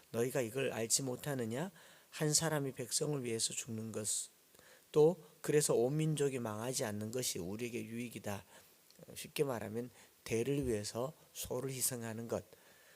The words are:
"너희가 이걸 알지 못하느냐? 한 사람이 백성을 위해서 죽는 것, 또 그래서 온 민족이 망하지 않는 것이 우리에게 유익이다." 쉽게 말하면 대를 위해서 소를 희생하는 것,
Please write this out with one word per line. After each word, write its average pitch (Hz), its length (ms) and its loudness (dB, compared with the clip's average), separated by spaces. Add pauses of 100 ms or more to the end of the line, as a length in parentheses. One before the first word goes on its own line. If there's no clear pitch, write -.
(120)
"너희가 127 280 2
이걸 127 320 0
알지 113 300 2
못하느냐? 127 680 -2 (400)
한 151 220 2
사람이 147 400 2
백성을 143 520 -2
위해서 113 280 0
죽는 110 400 -6
것, 107 140 -4 (880)
또 156 300 8 (180)
그래서 147 340 4
온 123 220 6
민족이 143 420 2
망하지 120 460 -2
않는 107 260 -2
것이 123 300 0
우리에게 110 440 -4
유익이다." 110 640 -6 (720)
쉽게 - 260 -4
말하면 117 480 -2 (320)
대를 127 460 2
위해서 113 440 -2 (200)
소를 131 380 -4
희생하는 117 580 -2
것, 101 160 -2 (520)